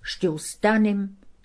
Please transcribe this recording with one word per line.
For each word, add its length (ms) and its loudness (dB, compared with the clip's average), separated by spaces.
ще 260 -2
останем 800 0